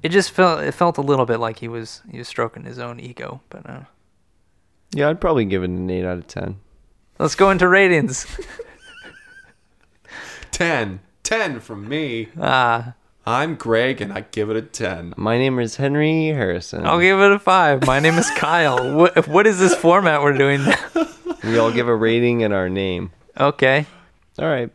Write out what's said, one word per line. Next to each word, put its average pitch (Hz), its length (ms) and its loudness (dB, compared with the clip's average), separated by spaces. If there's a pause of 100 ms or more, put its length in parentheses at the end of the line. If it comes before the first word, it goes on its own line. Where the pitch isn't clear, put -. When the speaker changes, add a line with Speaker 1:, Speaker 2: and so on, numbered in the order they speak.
Speaker 1:
it 160 80 -2
just 185 220 2
felt, 170 320 2
it 143 100 -4
felt 170 240 0
a 143 40 -6
little 135 240 2
bit 117 160 -2
like 113 180 -6
he 117 80 -12
was, 113 420 -14
he 123 100 -16
was 120 100 -16
stroking 117 340 -8
his 123 160 -16
own 120 220 -14
ego, 123 480 -16
but, - 200 -20
uh, 127 100 -16 (1120)
Speaker 2:
Yeah, 147 160 0
I'd 165 100 -4
probably 156 240 0
give 95 200 -2
it 90 80 -4
an 90 180 -6
eight 92 160 -4
out 90 140 -6
of 85 80 -18
ten. 95 300 -12 (640)
Speaker 1:
Let's 151 160 -2
go 196 160 4
into 180 160 2
ratings. 175 640 2
<laughs> - 160 -14 (2000)
Speaker 3:
Ten. 117 480 -2 (240)
Ten 185 360 -2
from 104 280 -16
me. 127 420 -6 (100)
Speaker 1:
Ah. 120 540 0 (320)
Speaker 3:
I'm 139 300 -2
Greg, 117 460 -2
and 101 100 -10
I 98 200 -10
give 107 180 -4
it 110 80 -2
a 113 40 -4
ten. 87 540 -10
Speaker 2:
My 110 220 -2
name 131 200 0
is 117 200 -4
Henry 151 500 0
Harrison. 92 580 -4
Speaker 1:
I'll 170 140 2
give 190 200 4
it 202 120 6
a 202 80 2
five. 156 480 4
My 131 120 2
name 160 160 4
is 170 160 0
Kyle. 143 640 0
Speaker 3:
<laughs> 147 40 0
Speaker 1:
What, 165 320 4
what 196 180 4
is 190 120 2
this 190 160 6
format 170 460 4
we're 143 160 2
doing 139 280 2
now? - 120 2 (160)
<laughs> 330 140 -2 (360)
Speaker 2:
We 113 140 0
all 113 160 4
give 120 160 0
a 117 60 4
rating 117 480 2
and 104 100 0
our 92 160 -2
name. 92 420 -4 (260)
Speaker 1:
Okay. 143 480 2 (540)
Speaker 2:
All 131 60 -4
right. 131 300 -4